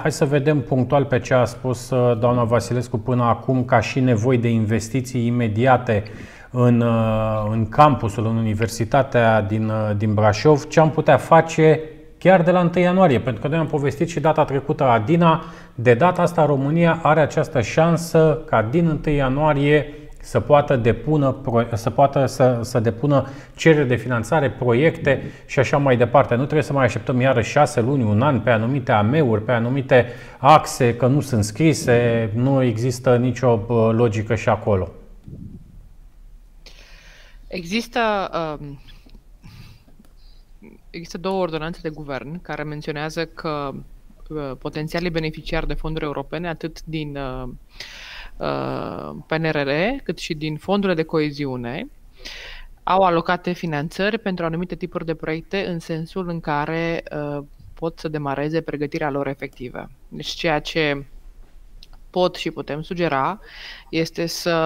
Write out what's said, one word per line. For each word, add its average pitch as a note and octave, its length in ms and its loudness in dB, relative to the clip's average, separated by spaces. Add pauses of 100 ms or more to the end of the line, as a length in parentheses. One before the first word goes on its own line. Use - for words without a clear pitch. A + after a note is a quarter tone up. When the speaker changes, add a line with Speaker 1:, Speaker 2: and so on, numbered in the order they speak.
Speaker 1:
Hai D#3 100 0
să - 120 0
vedem C#3+ 360 2
punctual C3+ 440 2
pe B2+ 140 0
ce - 160 -2
a B2 100 6
spus, - 460 -6
uh, B2 280 2
doamna A#2+ 260 2
Vasilescu A#2+ 540 -2
până B2 240 0
acum, B2 420 0
ca B2 160 2
și B2 200 -2
nevoi B2+ 380 2
de A#2 100 0
investiții A2+ 800 -2
imediate A#2+ 760 2 (480)
în, B2 300 4
uh, A2 720 0
în A2 180 -2
campusul, A#2 580 2
în A2+ 100 -2
universitatea A2+ 1040 2
din, A2 260 -2
uh, A2 280 -2
din G#2+ 180 0
Brașov. G#2+ 520 4
Ce - 140 2
am D#3+ 100 6
putea D3+ 260 4
face D#3 640 4 (380)
chiar F3+ 240 6
de E3+ 80 2
la F3+ 100 4
întâi F3 220 2
ianuarie? F3 380 4
Pentru A#2 220 -4
că D3+ 60 -2
noi D#3 100 0
am D#3 80 0
povestit D3 420 -2
și D#3 120 -6
data D3+ 240 4
trecută, C#3 400 -2
Adina, C#3+ 600 4 (300)
de A#2+ 200 4
data F3 280 2
asta E3+ 240 2
România D3+ 560 2
are D#3 180 4
această C#3+ 400 0
șansă D#3+ 880 2
ca A2+ 160 2
din D#3+ 260 0
întâi D3+ 260 0
ianuarie C#3+ 720 2 (340)
să - 200 -2
poată C#3+ 360 4
depună B2+ 560 2
pro-, A#2 400 0
să A2 180 -2
poată C#3 360 2
să, B2+ 360 2
să A#2+ 180 -2
depună C3 460 0 (300)
cereri D3+ 320 4
de B2 60 2
finanțare, B2 560 -2
proiecte C3+ 720 0 (240)
și - 120 -4
așa C3+ 180 2
mai C#3 200 4
departe. B2 380 4
Nu A#2+ 80 2
trebuie D3 200 0
să - 100 -4
mai C3+ 120 2
așteptăm B2 360 0
iarăși B2+ 300 2
șase C#3+ 300 2
luni, C3 220 0
un G#2+ 200 2
an C#3 180 2
pe C3 100 0
anumite A#2+ 420 0
ameuri, A2 500 2
pe A#2 100 -2
anumite B2 540 2 (320)
axe, C3 580 4
că A#2+ 100 0
nu C#3 140 4
sunt G#2+ 240 0
scrise, A#2+ 880 2
nu C3 280 2
există B2 540 2
nicio, B2 400 2
bă, A2+ 400 2
logică A2 380 2
și G#2+ 140 -2
acolo. G2 400 0 (2500)
Speaker 2:
Există, A3+ 540 -6 (600)
um, C#3+ 180 -14 (2000)
există E3+ 280 -14
două F#3+ 220 -4
ordonanțe D#3+ 420 -4
de E3 60 -6
guvern D3 540 -10
care D3+ 200 -10
menționează D3+ 640 -6
că, D3 460 -8 (580)
uh, C#3+ 300 -8
potențialii D#3+ 520 -6
beneficiari D#3+ 560 -4
de D3 80 -4
fonduri D#3+ 300 -6
europene, D3+ 440 -8
atât D#3+ 360 -10
din, D3+ 320 -8
uh, C3 320 -8 (880)
uh, C3 800 -6 (100)
P - 60 -6
N D#3+ 180 -2
R D#3 60 -2
R, C#3 140 -2 (320)
cât - 160 -8
și - 160 -8
din D#3 220 -8
fondurile F#3+ 380 0
de D#3+ 80 -2
coeziune, D3 880 -6 (920)
au F#3+ 200 2
alocate F3 500 0
finanțări F3 680 -4
pentru F3+ 260 -6
anumite E3+ 300 -4
tipuri E3+ 320 -8
de D#3+ 80 -4
proiecte D#3+ 540 -6
în E3+ 100 -6
sensul E3 500 -8
în E3+ 120 -6
care, D#3+ 600 -4 (340)
uh, C#3+ 60 -8 (320)
pot E3 240 -8
să E3 100 -8
demareze D3+ 520 -4
pregătirea D3 500 -6
lor C#3 160 -4
efectivă. C3 640 -12 (180)
Deci D3 180 -12
ceea D#3 320 -2
ce D3 460 -4 (1080)
pot F3+ 240 0
și - 160 -6
putem C#3+ 320 -10
sugera E3 560 -2 (520)
este E3 360 -4
să E3+ 400 -4